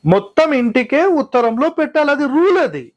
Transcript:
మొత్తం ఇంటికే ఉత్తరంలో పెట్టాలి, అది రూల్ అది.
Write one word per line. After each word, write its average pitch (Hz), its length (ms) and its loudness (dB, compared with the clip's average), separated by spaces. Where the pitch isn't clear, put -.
మొత్తం 202 480 2
ఇంటికే 254 520 0
ఉత్తరంలో 269 640 0
పెట్టాలి, 302 420 -2
అది 285 120 -2
రూల్ 330 340 2
అది. 151 400 -4